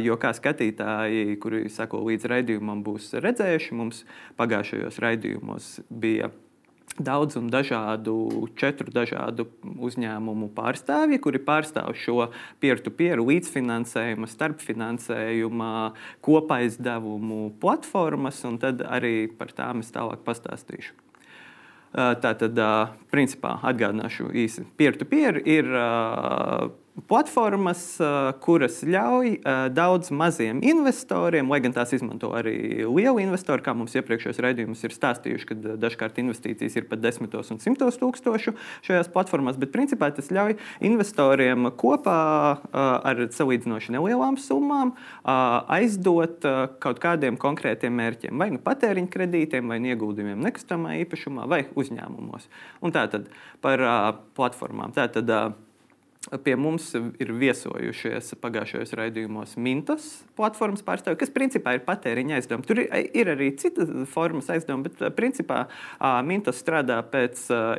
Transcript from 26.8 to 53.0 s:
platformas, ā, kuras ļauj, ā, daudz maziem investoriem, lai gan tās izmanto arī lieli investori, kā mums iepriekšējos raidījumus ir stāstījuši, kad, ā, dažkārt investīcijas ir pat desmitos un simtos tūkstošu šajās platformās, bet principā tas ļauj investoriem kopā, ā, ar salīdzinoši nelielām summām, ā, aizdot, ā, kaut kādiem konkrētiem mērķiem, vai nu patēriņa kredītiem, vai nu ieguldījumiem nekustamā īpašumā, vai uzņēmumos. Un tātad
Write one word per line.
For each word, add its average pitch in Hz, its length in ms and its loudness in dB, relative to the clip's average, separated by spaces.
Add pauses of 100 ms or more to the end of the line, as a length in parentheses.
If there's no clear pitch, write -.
platformas, 202 720 2 (180)
ā, 143 440 2
kuras 143 440 4
ļauj, 233 440 4 (120)
ā, 135 120 0 (200)
daudz 175 400 4
maziem 143 480 2
investoriem, 190 880 2
lai 143 120 4
gan 123 120 2
tās 123 200 0
izmanto 117 440 -2
arī 110 480 -2
lieli 202 400 4
investori, 165 400 0
kā 131 80 0
mums 117 240 -4
iepriekšējos 117 480 -2
raidījumus 117 400 -2
ir 113 80 -6
stāstījuši, 120 560 -2
kad, 110 160 -8
ā, 110 160 -4
dažkārt 113 400 -2
investīcijas 113 560 -4
ir 113 120 -2
pat 110 120 -4
desmitos 117 520 -2
un - 80 -10
simtos 247 400 2
tūkstošu 233 520 0 (320)
šajās 175 280 2
platformās, 139 480 0
bet 135 120 -4
principā 226 400 2
tas - 200 -8
ļauj 208 200 2 (320)
investoriem 135 840 4 (100)
kopā, 233 380 4 (420)
ā, 139 240 -2 (240)
ar 120 140 2 (140)
salīdzinoši 120 600 0
nelielām 254 440 2
summām, 277 520 2 (320)
ā, 131 140 4 (400)
aizdot, 180 640 4
ā, 131 320 2
kaut 123 240 -2
kādiem 147 400 2
konkrētiem 123 600 0
mērķiem, 113 360 -4
vai 190 160 0
nu 127 80 -4
patēriņa 196 560 0
kredītiem, 156 560 0
vai 113 80 -4
nu 123 140 0
ieguldījumiem 107 500 -4
nekustamā 165 560 -4
īpašumā, 139 480 -6
vai 143 140 2 (100)
uzņēmumos. - 760 -8 (360)
Un 165 80 0
tātad 107 400 -2 (320)